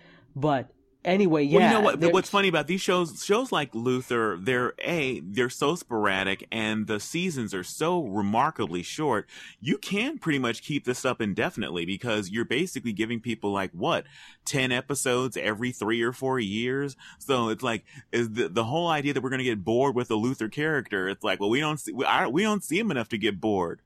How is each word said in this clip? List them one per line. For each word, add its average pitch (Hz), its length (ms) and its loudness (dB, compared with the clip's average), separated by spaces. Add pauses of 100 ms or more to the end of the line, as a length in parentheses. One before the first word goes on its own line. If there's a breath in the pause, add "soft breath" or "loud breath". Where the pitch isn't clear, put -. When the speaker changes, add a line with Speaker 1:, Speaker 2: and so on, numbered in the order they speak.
(340 soft breath)
Speaker 1:
But 139 360 0 (340)
anyway, 175 400 4
yeah. 143 140 6
Speaker 2:
Well, 214 100 8
you - 60 6
know - 80 4
what? 143 180 4
Speaker 1:
there's 170 140 6
Speaker 2:
What's 185 160 4
funny 196 180 4
about 156 200 2
these 185 120 0
shows, 180 420 0
shows 240 300 2
like 147 240 -2
Luther, 117 640 0
they're 123 400 0
A, 135 400 -2
they're 101 300 -2
so 151 260 0
sporadic 98 720 0
and 110 380 -2
the 107 140 -2
seasons 143 520 -4
are 90 120 -4
so 170 420 -2
remarkably 101 760 0
short, 127 480 -2 (300 loud breath)
you 151 180 0
can 247 420 -4
pretty 147 200 0
much 117 240 -2
keep 147 220 -4
this 123 180 -2
up 123 160 0
indefinitely 98 680 -2
because 98 440 -2
you're 110 160 -2
basically 120 480 -4
giving 110 260 -2
people, 110 320 -4
like, 98 220 -2
what, 120 320 -2 (400 loud breath)
ten 131 260 0
episodes 127 640 0
every 110 380 -2
three 113 280 0
or 120 120 0
four 131 260 -2
years? 123 560 -4 (240 loud breath)
So 120 300 2
it's 104 120 -2
like, 113 220 -2 (300 loud breath)
is 117 180 2
the, 107 160 0
the 104 160 0
whole 160 240 -2
idea 143 260 0
that 131 80 0
we're 127 100 -4
gonna 131 120 -2
get 113 220 -2
bored 123 300 2
with 123 120 0
the 113 80 0
Luther 113 320 0
character, 113 640 -2
it's 98 160 -6
like, 95 160 0
well, 101 80 2
we 123 100 4
don't 156 180 -2
see, - 140 -10
we, 123 140 -2
I, 135 220 4
we 147 160 2
don't 214 200 0
see 170 160 -2
him 226 100 0
enough 127 200 -2
to 117 80 -4
get 101 240 0
bored. 95 440 0